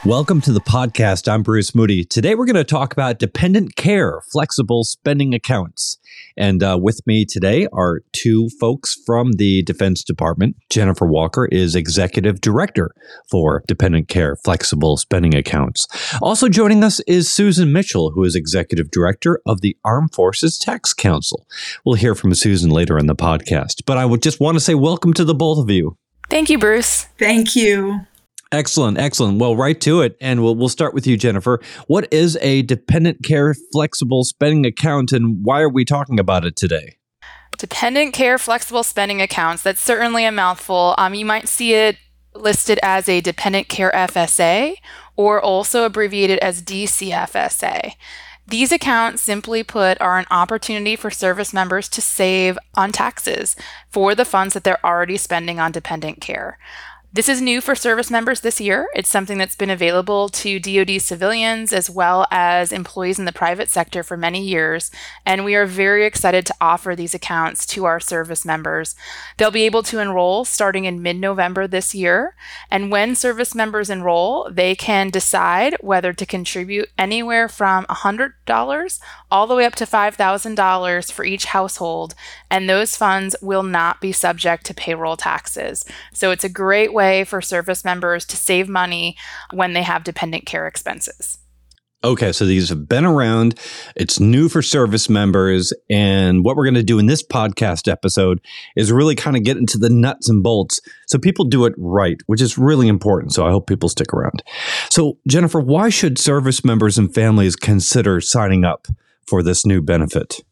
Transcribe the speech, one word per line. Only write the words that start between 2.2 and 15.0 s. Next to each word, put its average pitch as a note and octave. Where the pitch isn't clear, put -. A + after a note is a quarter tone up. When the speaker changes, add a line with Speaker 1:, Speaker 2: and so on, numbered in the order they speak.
Speaker 1:
we're A#3+
gonna F#3+
talk C#3
about B2+
dependent F#3
care, C#3+
flexible A#2+
spending C#3+
accounts. G2+
And, G2
uh, F#2
with G#2+
me A2
today G#2
are F2+
two A2+
folks A#2+
from A#2+
the F#2+
Defense F#2
Department. E2
Jennifer G2+
Walker D#2+
is F2+
Executive F#2+
Director G#2+
for D2+
Dependent E2
Care D2
Flexible D#2
Spending E2+